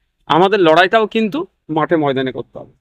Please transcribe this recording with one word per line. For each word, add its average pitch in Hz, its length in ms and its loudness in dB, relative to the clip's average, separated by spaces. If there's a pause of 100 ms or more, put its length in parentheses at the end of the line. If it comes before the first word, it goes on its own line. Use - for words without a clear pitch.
(260)
আমাদের 190 340 2
লড়াইটাও 180 460 4
কিন্তু 220 320 -4 (320)
মাঠে 156 260 -2
ময়দানে 135 360 -2
করতে - 260 -14
হবে। - 220 -20